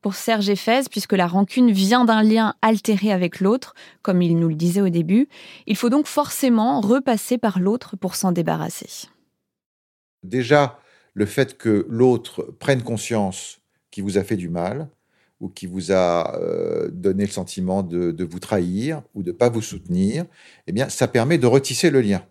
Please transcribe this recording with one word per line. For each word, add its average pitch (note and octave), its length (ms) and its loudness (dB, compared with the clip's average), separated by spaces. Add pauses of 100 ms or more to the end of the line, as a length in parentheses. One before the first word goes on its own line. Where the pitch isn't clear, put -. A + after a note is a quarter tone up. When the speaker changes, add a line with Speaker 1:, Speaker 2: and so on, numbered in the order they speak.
Speaker 1:
Pour G3 140 -4
Serge G#3 340 0
Effès, A3+ 400 0
puisque - 240 -4
la F#3 140 2
rancune G3 440 2
vient G#3 360 4
d'un A3 160 4
lien A3 400 4
altéré G#3+ 500 2
avec F3+ 280 -2
l'autre, G#3+ 340 0 (260)
comme F3+ 220 2
il E3 160 2
nous E3 100 2
le D#3 60 0
disait F3 260 0
au G3 80 2
début, F3 400 2 (380)
il G#3 100 -2
faut A#3+ 140 0
donc D4 160 2
forcément C4 760 0
repasser A#3+ 560 0
par G#3 220 0
l'autre G3+ 380 -2
pour F#3 180 -6
s'en F#3 180 0
débarrasser. D#3+ 760 -6 (1120)
Speaker 2:
Déjà, B2+ 560 0 (340)
le G2+ 140 0
fait - 320 -2
que G#2 320 0
l'autre A#2+ 680 0
prenne C3+ 240 0
conscience G#2+ 760 -4 (320)
qu'il G2 140 -10
vous G2 120 -2
a F#2+ 80 2
fait F#2 120 -2
du F2 120 -6
mal, F#2+ 400 -4 (520)
ou G2 80 -10
qui - 180 -14
vous F2+ 260 -4
a, F2 460 2
euh, G1+ 520 -4
donné F#2+ 360 -2
le G2 60 -6
sentiment F#2 500 -4
de, F2 280 -4
de E2 140 -6
vous E2+ 140 -12
trahir G#2 640 -4 (120)
ou G2+ 80 -8
de F2 100 -6
pas A#2+ 180 2
vous A2+ 100 -4
soutenir, G2 640 -2 (420)
eh - 60 -8
bien, G#2 160 -2
ça - 200 -2
permet C3 280 2
de B2 100 4
retisser C3+ 440 4
le C3+ 100 4
lien G2+ 300 0